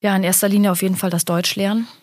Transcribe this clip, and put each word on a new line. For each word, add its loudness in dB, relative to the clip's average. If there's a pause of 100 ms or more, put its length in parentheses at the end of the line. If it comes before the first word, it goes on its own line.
Ja, 2
in 2
erster 0
Linie 4
auf -2
jeden 0
Fall -2
das -2
Deutsch -2
lernen. -2 (160)